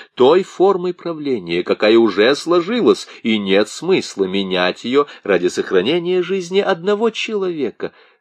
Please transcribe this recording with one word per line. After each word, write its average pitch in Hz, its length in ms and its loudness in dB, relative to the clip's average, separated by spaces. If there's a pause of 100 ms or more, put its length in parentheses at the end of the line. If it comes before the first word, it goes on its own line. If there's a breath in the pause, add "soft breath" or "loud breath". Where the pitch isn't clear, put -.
(140 loud breath)
той 156 280 4
формы 180 520 0
правления, 131 680 -4
какая 107 360 4
уже 110 360 4
сложилась, 170 760 0 (140)
и 110 160 -2
нет 98 300 0
смысла 156 560 -2
менять 92 600 -2
ее 135 220 0 (160 loud breath)
ради 95 260 0
сохранения 165 760 0
жизни 185 380 -2
одного 196 500 -2
человека». 175 840 -6 (280 soft breath)